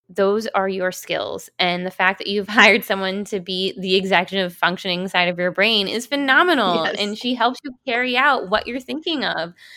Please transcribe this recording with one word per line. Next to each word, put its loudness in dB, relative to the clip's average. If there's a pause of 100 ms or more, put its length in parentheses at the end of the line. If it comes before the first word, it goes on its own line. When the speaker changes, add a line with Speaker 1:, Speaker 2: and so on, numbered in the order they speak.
(100)
Speaker 1:
Those 2
are 0
your -2
skills. -6 (100)
And 0
the -6
fact 0
that -10
you've -2
<laughs> 4
hired 8
someone -2
to -6
be -4
the 0
executive 0
functioning -2
side 0
of -4
your 0
brain 0
is -6
phenomenal. 2
Speaker 2:
Yes. -4
Speaker 1:
And -4
she -4
helps 0
you -12 (120)
carry -2
out 2
what 0
you're -6
thinking -6
of. -4 (220)